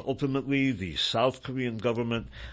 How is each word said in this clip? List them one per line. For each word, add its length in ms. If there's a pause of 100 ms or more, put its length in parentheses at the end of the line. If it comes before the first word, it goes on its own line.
ultimately, 640
the 240
South 460
Korean 340
government, 520 (240)